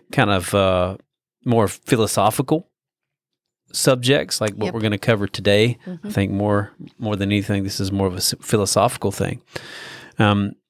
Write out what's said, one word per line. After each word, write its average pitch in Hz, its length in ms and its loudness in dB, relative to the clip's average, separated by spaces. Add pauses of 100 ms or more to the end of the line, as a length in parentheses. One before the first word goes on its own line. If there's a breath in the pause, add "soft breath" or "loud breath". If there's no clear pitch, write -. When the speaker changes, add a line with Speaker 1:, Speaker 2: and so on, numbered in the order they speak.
(140 loud breath)
Speaker 1:
kind 113 180 2
of, 92 240 0
uh, 92 420 2 (480)
more 117 220 2
philosophical 110 1000 0 (1040)
subjects, 131 680 0
like 107 140 -2
what 104 140 -4
Speaker 2:
Yep. 180 80 -6
Speaker 1:
we're 113 60 -4
gonna 107 160 0
cover 101 300 0
today. 104 580 2
Speaker 2:
Mm-hmm. 180 220 -12
Speaker 1:
I - 40 -8
think 98 200 0
more, 101 400 0 (280)
more 107 180 -4
than 101 140 0
anything, 101 320 0
this 98 180 -6
is 98 100 -4
more 98 160 0
of 92 60 -4
a 90 40 -10
s-, - 240 -2
philosophical 101 720 0
thing. - 300 -4 (760 loud breath)
Um, 101 340 2 (160)